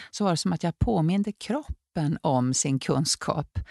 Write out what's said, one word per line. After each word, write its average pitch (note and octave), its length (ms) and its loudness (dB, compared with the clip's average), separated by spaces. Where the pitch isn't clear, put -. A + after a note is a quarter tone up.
så - 140 -2
var F#3+ 60 4
det E3 60 2
som F#3 160 0
att E3 100 -4
jag E3+ 160 -2
påminde G3+ 540 2
kroppen - 920 -4
om B2+ 320 2
sin C3+ 240 0
kunskap. - 800 -2